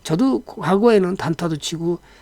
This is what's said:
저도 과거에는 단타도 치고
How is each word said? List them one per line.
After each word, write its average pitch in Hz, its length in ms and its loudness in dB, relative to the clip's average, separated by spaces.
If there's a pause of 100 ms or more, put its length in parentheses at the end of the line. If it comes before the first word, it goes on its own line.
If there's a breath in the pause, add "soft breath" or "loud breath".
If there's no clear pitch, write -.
저도 233 380 0
과거에는 196 760 2
단타도 165 420 -4
치고 165 420 -4 (220 soft breath)